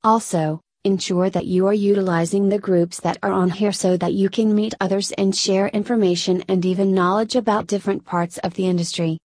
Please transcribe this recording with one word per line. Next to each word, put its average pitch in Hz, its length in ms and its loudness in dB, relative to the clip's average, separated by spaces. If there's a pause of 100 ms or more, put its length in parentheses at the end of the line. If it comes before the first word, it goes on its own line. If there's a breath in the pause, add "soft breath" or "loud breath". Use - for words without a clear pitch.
Also, 170 560 0 (260)
ensure 190 440 2
that 180 160 -2
you 185 220 2
are 208 60 2
utilizing 196 760 2
the 202 80 0
groups 175 440 0
that 175 200 -4
are 202 100 0
on 185 200 2
here 202 220 -2
so 185 240 0
that - 160 -2
you 196 140 2
can 214 280 0
meet 214 260 0
others 196 300 -2
and 190 240 0
share 196 320 0
information 190 800 0
and 185 180 0
even 190 300 2
knowledge 190 400 0
about 220 320 0
different 196 360 -2
parts 170 360 -4
of - 160 -6
the 185 100 -2
industry. 170 540 -2 (120)